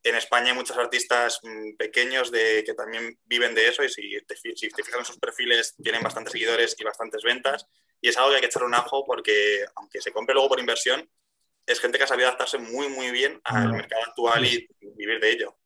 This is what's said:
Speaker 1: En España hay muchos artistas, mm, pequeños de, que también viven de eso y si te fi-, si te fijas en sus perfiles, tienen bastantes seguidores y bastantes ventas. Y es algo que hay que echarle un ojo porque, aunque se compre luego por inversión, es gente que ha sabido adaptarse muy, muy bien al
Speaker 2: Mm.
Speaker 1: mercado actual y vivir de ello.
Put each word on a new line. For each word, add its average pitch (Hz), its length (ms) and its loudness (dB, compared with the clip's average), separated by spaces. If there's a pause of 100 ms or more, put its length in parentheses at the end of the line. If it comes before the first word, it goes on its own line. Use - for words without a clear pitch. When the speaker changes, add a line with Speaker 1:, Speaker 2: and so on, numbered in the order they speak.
Speaker 1:
En 117 140 2
España 120 360 2
hay 123 60 0
muchos 123 200 -6
artistas, 120 640 0
mm, 110 340 -12
pequeños 123 540 0
de, 110 340 2
que 113 80 -4
también 113 520 -8
viven 120 280 0
de 113 140 6
eso 123 160 2
y 127 60 0
si 101 360 -8
te - 120 -12
fi-, 117 180 -12
si 107 140 -8
te - 120 -8
fijas 120 180 -6
en 117 60 -6
sus - 140 -12
perfiles, 120 640 0
tienen 113 180 -2
bastantes 110 300 -6
seguidores 113 480 0
y 110 60 -10
bastantes 107 360 -6
ventas. 127 460 -2 (320)
Y - 80 0
es 117 100 2
algo 135 120 6
que 139 60 6
hay 131 60 4
que 120 60 2
echarle 123 220 -2
un 120 40 0
ojo 135 320 0
porque, 104 600 2 (100)
aunque - 260 -14
se - 120 -8
compre 117 200 -2
luego 135 160 6
por 127 100 2
inversión, 123 480 -2 (580)
es 120 160 0
gente 123 160 0
que 139 80 4
ha - 20 -6
sabido 127 220 4
adaptarse 127 280 -2
muy, 123 300 -6
muy 131 240 -4
bien 127 320 0
al 110 240 0
Speaker 2:
Mm. 113 80 0
Speaker 1:
mercado 110 280 -4
actual 117 420 2
y 120 220 0 (120)
vivir 104 400 -6
de 107 120 4
ello. 110 340 -4